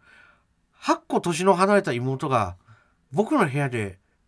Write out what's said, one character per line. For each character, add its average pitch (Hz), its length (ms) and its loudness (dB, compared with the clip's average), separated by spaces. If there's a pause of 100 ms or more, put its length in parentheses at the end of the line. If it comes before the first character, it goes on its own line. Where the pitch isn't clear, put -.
(720)
八 - 240 -2 (100)
個 226 140 0
年 170 240 -2
の 190 100 6
離 196 200 2
れ 196 60 4
た 185 100 -4
妹 131 380 -4
が 104 260 0 (560)
僕 220 260 0
の 196 100 4
部 131 100 -4
屋 139 120 -2
で 104 300 -6 (280)